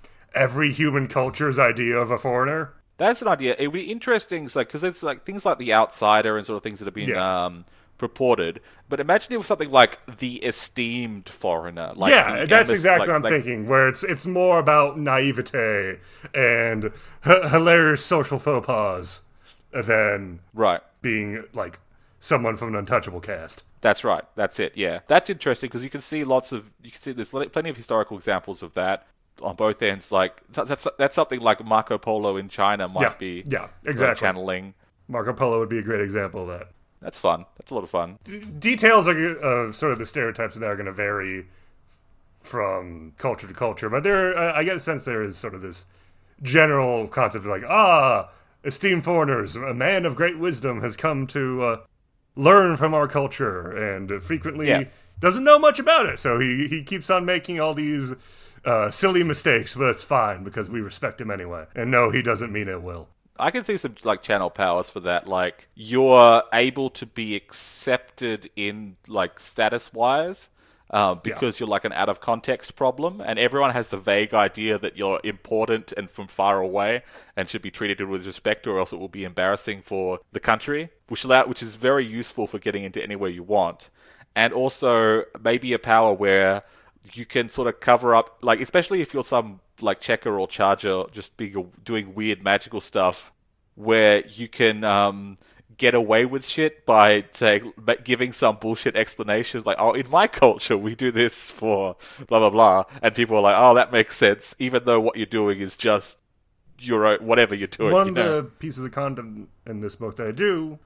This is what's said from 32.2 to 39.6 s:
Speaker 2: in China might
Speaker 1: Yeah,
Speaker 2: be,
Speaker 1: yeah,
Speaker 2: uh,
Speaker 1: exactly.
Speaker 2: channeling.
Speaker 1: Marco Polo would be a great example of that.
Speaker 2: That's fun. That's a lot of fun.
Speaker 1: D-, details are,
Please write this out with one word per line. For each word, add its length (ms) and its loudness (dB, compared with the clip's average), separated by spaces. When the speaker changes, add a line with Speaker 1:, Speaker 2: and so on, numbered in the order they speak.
Speaker 2:
in 140 -10
China 380 -2
might 140 -4
Speaker 1:
Yeah, 160 0
Speaker 2:
be, 280 -10
Speaker 1:
yeah, 160 -6
Speaker 2:
uh, 60 -16
Speaker 1:
exactly. 340 -2
Speaker 2:
channeling. 540 -4
Speaker 1:
Marco 240 -6
Polo 280 -2
would 100 -4
be 80 -4
a 40 -6
great 200 -4
example 400 -6
of 60 -12
that. 100 -18
Speaker 2:
That's 160 -14
fun. 260 -2
That's 120 -20
a 40 -10
lot 100 -6
of 60 -16
fun. 340 -6
Speaker 1:
D-, 160 -16
details 680 2
are, 80 2